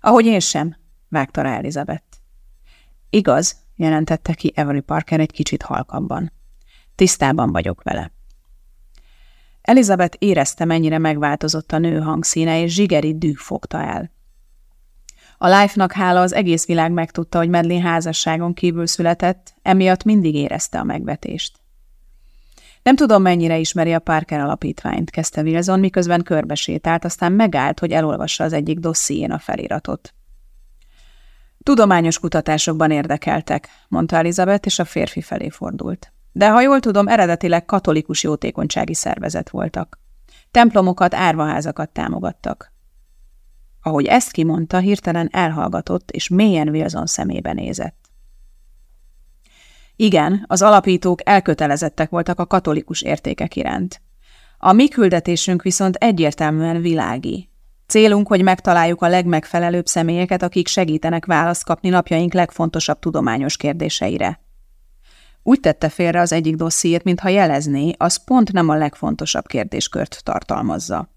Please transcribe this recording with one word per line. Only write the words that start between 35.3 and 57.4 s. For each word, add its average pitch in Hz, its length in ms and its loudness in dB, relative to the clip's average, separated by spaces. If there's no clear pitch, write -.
fordult. - 640 -10
"De 208 180 4
ha 226 100 6
jól 269 200 4
tudom, 202 280 2
eredetileg 170 560 2
katolikus 156 580 0
jótékonysági - 720 -4
szervezet - 560 -6
voltak. - 500 -8
Templomokat, 190 640 4
árvaházakat 156 760 -2
támogattak." - 840 -8
Ahogy 147 240 0
ezt - 240 2
kimondta, 165 480 -2
hirtelen 185 540 0
elhallgatott, 175 760 -4
és - 180 -8
mélyen 180 400 2
Wilson 156 380 -4
szemébe - 460 -6
nézett. - 580 -10
Igen, 190 500 4
az 185 160 0
alapítók 185 640 4
elkötelezettek 160 840 2
voltak 175 280 -4
a 175 80 -2
katolikus 160 560 -2
értékek - 540 -4
iránt. - 460 -6
A 190 140 4
mi 247 160 6
küldetésünk 180 760 0
viszont 190 340 0
egyértelműen 165 840 0
világi. 160 720 -4